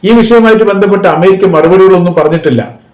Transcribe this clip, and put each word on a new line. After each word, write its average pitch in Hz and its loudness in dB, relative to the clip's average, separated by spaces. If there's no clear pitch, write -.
ഈ 214 0
വിഷയവുമായിട്ട് 226 2
ബന്ധപ്പെട്ട് 196 -2
അമേരിക്ക 185 0
മറുപടികളൊന്നും 175 0
പറഞ്ഞിട്ടില്ല. 156 -4